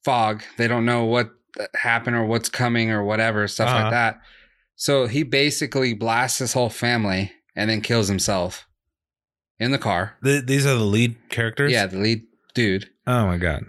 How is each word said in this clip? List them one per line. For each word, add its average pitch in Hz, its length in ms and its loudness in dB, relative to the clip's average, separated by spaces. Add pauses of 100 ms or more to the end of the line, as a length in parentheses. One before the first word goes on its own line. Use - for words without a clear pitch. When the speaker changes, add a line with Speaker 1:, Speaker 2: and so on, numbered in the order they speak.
Speaker 1:
fog. 110 400 0 (140)
They 117 100 2
don't 117 180 0
know 120 200 2
what 117 260 0 (440)
happened 117 400 0
or 117 100 0
what's 113 240 -2
coming 117 400 0
or 107 140 -2
whatever, 107 440 0
stuff - 220 -2
Speaker 2:
Uh-huh. 123 140 2
Speaker 1:
like 110 80 0
that. 117 300 0 (560)
So 135 280 0
he 120 180 -2
basically 135 720 0
blasts 117 460 0
his 123 140 -4
whole 123 160 2
family 107 640 -2 (220)
and 107 140 -2
then 110 120 -2
kills 113 260 0
himself 95 580 -2 (920)
in 120 120 0
the 139 60 0
car. 101 460 -2
Speaker 2:
Th-, 139 200 2
these 135 220 2
are 139 100 2
the 113 100 2
lead 117 440 0
characters? 120 420 -2
Speaker 1:
Yeah, 110 140 4
the 95 140 -6
lead 113 240 0 (320)
dude. 98 340 0 (160)
Speaker 2:
Oh 120 220 2
my 90 100 0
God. 85 320 -2